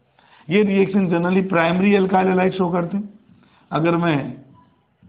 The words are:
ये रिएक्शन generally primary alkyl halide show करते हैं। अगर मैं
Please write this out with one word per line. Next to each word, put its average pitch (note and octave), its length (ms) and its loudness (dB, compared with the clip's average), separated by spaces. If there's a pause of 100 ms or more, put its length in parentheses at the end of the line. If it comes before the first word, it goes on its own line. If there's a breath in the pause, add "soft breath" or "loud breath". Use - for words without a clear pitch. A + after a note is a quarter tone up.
(480 soft breath)
ये F#3+ 160 2
रिएक्शन G3 460 0
generally F3+ 400 0
primary F3+ 480 2
alkyl F#3+ 340 2
halide F#3 260 0
show F3+ 140 -2
करते F3 260 -4
हैं। G3+ 120 -8 (640 soft breath)
अगर E3+ 260 0
मैं E3+ 200 0 (920)